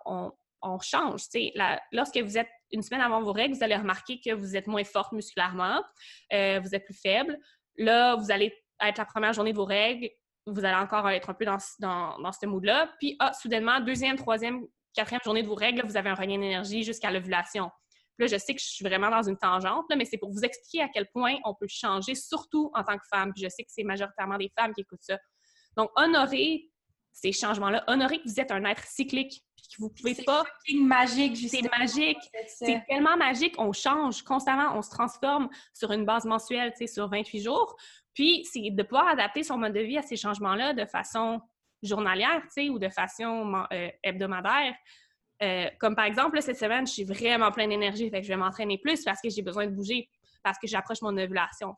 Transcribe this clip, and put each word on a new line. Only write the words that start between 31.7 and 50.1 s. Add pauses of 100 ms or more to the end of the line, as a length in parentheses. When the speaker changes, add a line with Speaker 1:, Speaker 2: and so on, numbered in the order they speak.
Speaker 1:
magique.
Speaker 2:
en
fait,
ça.
Speaker 1:
C'est
tellement
magique.
On
change
constamment,
on
se
transforme (240)
sur
une
base
mensuelle,
tu
sais,
sur
vingt-huit
jours. (380)
Puis,
c'est
de
pouvoir
adapter
son
mode
de
vie
à
ces
changements-là
de
façon (400)
journalière,
tu
sais,
ou
de
façon
men-,
euh, (140)
hebdomadaire. (640)
Euh, (100)
comme
par
exemple,
là,
cette
semaine,
je
suis
vraiment
pleine
d'énergie,
fait
que
je
vais
m'entraîner
plus
parce
que
j'ai
besoin
de
bouger, (340)